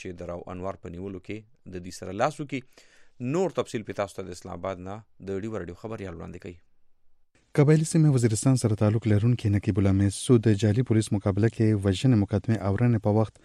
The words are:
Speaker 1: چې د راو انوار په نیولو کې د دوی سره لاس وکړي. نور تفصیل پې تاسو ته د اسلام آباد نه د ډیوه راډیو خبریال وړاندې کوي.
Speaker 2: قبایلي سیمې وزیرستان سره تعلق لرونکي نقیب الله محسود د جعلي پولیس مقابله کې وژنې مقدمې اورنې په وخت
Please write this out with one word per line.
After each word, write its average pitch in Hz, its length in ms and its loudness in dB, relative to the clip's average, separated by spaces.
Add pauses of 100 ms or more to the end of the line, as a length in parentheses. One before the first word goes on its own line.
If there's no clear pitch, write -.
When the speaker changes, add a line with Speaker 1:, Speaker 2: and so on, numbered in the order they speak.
Speaker 1:
چې - 60 -14
د 87 160 -12
راو 87 240 -10
انوار 92 260 -10
په 95 160 -16
نیولو 92 300 -12
کې 104 220 -12 (260)
د 92 100 -14
دوی 90 140 -14
سره 92 200 -14
لاس 123 300 -4
وکړي. 135 200 -10 (600)
نور 160 280 -2
تفصیل 123 320 -6
پې 101 120 -10
تاسو 101 220 -6
ته 101 80 -10
د 90 60 -14
اسلام 90 240 -14
آباد 90 260 -8
نه 98 240 -12 (180)
د 98 180 -8
ډیوه 110 200 -8
راډیو 87 140 -10
خبریال 98 420 -12
وړاندې 87 220 -14
کوي. 90 200 -16 (1000)
Speaker 2:
قبایلي 156 280 4
سیمې 156 300 4
وزیرستان 120 420 2
سره 110 200 2
تعلق 107 320 2
لرونکي 110 420 2
نقیب 101 280 0
الله 98 140 4
محسود 101 500 4
د 110 120 4
جعلي 107 280 2
پولیس 110 320 0
مقابله 101 340 2
کې 107 380 2
وژنې 101 300 4
مقدمې 104 440 2
اورنې 104 400 0
په 107 100 -2
وخت 107 360 0